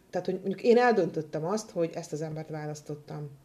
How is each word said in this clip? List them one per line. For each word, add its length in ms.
tehát, 160
hogy 100
mondjuk 280
én 140
eldöntöttem 680
azt, 240
hogy 240
ezt 200
az 80
embert 280
választottam. 800